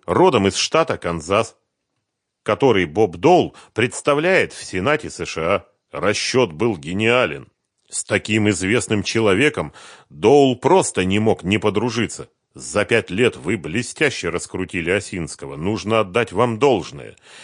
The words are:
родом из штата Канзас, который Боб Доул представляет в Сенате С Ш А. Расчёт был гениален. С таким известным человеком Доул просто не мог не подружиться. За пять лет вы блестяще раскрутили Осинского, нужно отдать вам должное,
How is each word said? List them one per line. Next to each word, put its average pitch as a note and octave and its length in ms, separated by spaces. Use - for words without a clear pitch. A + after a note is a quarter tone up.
родом A#2 400
из F#2+ 80
штата D#3+ 420
Канзас, F2 600
который G#2 440
Боб E2+ 320
Доул C3 380
представляет C#3+ 800
в - 120
Сенате G2 480
С - 140
Ш - 160
А. F#2+ 240
Расчёт G#2 600
был G#2+ 220
гениален. F2+ 760
С - 160
таким G#2+ 460
известным G2+ 540
человеком A2+ 720
Доул C3+ 480
просто C#3 480
не G2 140
мог A2 240
не G2+ 160
подружиться. G#2 720
За - 300
пять A2+ 240
лет G#2+ 260
вы A2+ 220
блестяще A#2 720
раскрутили F2 600
Осинского, E2 680
нужно G2+ 420
отдать A2 320
вам A2+ 260
должное, F2+ 600